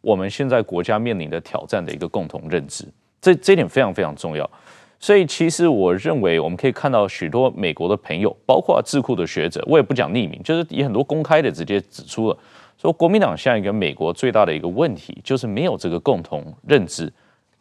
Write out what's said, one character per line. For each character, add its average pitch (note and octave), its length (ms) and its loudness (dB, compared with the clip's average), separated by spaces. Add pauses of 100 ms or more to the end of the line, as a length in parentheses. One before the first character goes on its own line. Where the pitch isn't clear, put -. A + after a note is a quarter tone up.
我 G#2+ 140 2
们 F#2+ 120 -2
现 C3+ 220 -4
在 A#2+ 140 4
国 F2 180 -4
家 G#2+ 160 0
面 A2+ 200 -2
临 D#2 120 -8
的 E2 120 -4
挑 - 260 -8
战 F#2 180 -4
的 D2+ 80 -8
一 - 20 -10
个 E2+ 120 -8
共 F2 200 -4
同 C#2 220 -12
认 D#2 180 -4
知， - 160 -14 (380)
这， F#3 140 6
这 - 180 4
一 - 20 8
点 A#2+ 140 0
非 C3+ 100 0
常 G2+ 140 2
非 G2+ 80 -4
常 D2+ 140 -2
重 D#2+ 200 -8
要。 C#2+ 140 -4 (500)
所 G#3 160 4
以 F#3 120 6
其 E3 200 0
实 E3+ 200 2
我 F#2+ 280 4
认 D3+ 260 -2
为 E2 180 2
我 D#2+ 100 -2
们 F2 80 -6
可 C#3 100 0
以 B2+ 40 2
看 C#3 200 -2
到 G#2 160 2
许 E2+ 220 -6
多 B2+ 220 2
美 F2+ 200 -2
国 D#2+ 160 -4
的 G2+ 100 2
朋 D#2+ 220 -8
友， G#2 160 0 (120)
包 - 120 4
括 - 240 2
智 - 160 -2
库 B2 160 -2
的 E2+ 100 -2
学 E2 220 -4
者， D2+ 200 -6
我 D#3 100 4
也 C#3+ 40 6
不 A#2 120 0
讲 D#2+ 180 -2
匿 G#2+ 160 -2
名， - 160 -12
就 E3 140 -2
是 E3+ 120 -2
也 C3 140 -2
很 C#3+ 80 -2
多 C#3+ 120 0
公 D3+ 180 -2
开 D#3 180 2
的 B2+ 120 0
直 E2 120 -8
接 G2+ 180 -2
指 - 220 -18
出 A2+ 260 -4
了， - 80 -2 (440)
说 E3 100 2
国 E3 160 2
民 G3+ 140 4
党 G2+ 160 0
现 B2+ 160 2
在 G#2+ 80 0
跟 G2+ 120 -2
美 F#2 200 0
国 D#2+ 180 -2
最 B2 200 -2
大 G#2+ 120 6
的 E2 100 2
一 D#2 60 -4
个 E2 80 -6
问 B2+ 280 0
题 - 280 -16
就 C3+ 140 0
是 B2 80 -4
没 G#2+ 180 -4
有 C#3+ 140 -2
这 - 100 -6
个 E2 120 -2
共 F#2 240 0
同 D2+ 200 -8 (240)
认 B2 200 4
知。 - 260 -8 (480)